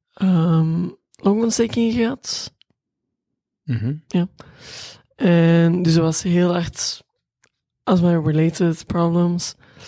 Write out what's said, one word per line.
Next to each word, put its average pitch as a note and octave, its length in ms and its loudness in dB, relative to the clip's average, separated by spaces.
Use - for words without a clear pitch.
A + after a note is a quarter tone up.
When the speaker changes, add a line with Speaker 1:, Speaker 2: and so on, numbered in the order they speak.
Speaker 1:
ehm, E3 760 0
longontstekingen A3+ 800 0
gehad. A#3+ 640 -6
Speaker 2:
Mhm. B2 300 -4
Speaker 1:
Ja. F3+ 200 -2
En E3+ 680 4
dus E3 120 2
dat E3 80 4
was D#3+ 200 -2
heel F3+ 300 2
hard - 500 -6
astma-related E3 1040 0
problems. F3 680 -2